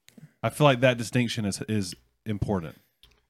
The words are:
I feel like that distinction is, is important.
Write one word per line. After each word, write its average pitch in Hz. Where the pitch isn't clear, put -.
I 113
feel 151
like 131
that 127
distinction 117
is, 95
is 101
important. 98